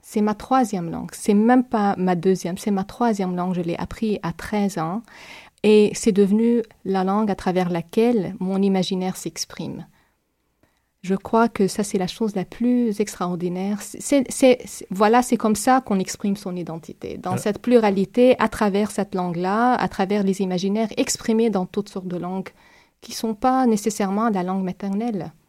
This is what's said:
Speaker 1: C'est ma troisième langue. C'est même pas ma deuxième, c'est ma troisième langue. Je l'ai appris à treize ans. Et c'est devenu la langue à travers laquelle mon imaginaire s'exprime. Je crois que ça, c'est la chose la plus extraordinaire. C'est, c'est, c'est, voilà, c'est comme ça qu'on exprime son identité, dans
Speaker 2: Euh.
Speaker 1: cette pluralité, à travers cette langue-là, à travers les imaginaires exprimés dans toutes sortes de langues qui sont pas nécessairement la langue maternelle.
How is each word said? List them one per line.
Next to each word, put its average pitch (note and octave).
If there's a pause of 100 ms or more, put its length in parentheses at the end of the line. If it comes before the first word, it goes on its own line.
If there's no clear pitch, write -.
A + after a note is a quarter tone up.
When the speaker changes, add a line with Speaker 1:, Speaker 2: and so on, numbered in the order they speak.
Speaker 1:
C'est -
ma G#3
troisième G#3
langue. E3
C'est -
même A#3
pas G3+
ma F3+
deuxième, F3+
c'est G#3
ma F#3+
troisième G3
langue. F3+
Je F3+
l'ai E3+
appris G#3
à E3+
treize G3+
ans. E3+ (600)
Et G#3
c'est -
devenu G#3+ (240)
la F#3+
langue G3+
à F#3
travers F3+
laquelle F#3+
mon F#3+
imaginaire F#3
s'exprime. - (1160)
Je F#3
crois A3+
que F#3+
ça, G3+
c'est G3+
la F3+
chose A3
la F3+
plus A#3+
extraordinaire. F3+
C'est, -
c'est, B3+
c'est, -
voilà, G#3+
c'est B3
comme G#3+
ça B3+
qu'on G3
exprime G3
son F3+
identité, E3
dans F3+
Speaker 2:
Euh. -
Speaker 1:
cette G#3
pluralité, A#3
à A3
travers G#3
cette G3+
langue-là, F#3
à -
travers G3+
les G3
imaginaires G3
exprimés A3+
dans G3
toutes G3+
sortes F#3
de F3+
langues F3+ (540)
qui -
sont A3+
pas C4
nécessairement G#3+
la F#3+
langue F#3
maternelle. G3 (180)